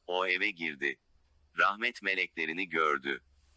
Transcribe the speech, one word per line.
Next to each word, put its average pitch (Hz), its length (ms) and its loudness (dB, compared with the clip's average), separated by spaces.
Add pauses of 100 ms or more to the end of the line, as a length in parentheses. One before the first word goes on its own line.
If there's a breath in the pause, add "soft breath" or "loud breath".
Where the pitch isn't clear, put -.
o 92 200 0
eve 92 240 2
girdi. 76 480 -4 (580)
Rahmet 104 440 0
meleklerini 90 680 -2
gördü. 71 540 0 (340)